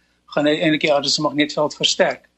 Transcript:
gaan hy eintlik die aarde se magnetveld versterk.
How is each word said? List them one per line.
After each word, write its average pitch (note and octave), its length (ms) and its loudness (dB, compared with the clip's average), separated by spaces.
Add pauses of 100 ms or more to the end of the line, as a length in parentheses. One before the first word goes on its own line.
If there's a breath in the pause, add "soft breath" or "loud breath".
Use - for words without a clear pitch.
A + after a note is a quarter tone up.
(260)
gaan D3 200 -2
hy D3+ 140 0
eintlik D#3 200 0
die D#3+ 120 2
aarde C#3+ 160 0
se - 140 -2
magnetveld D3 540 -2
versterk. D3+ 600 0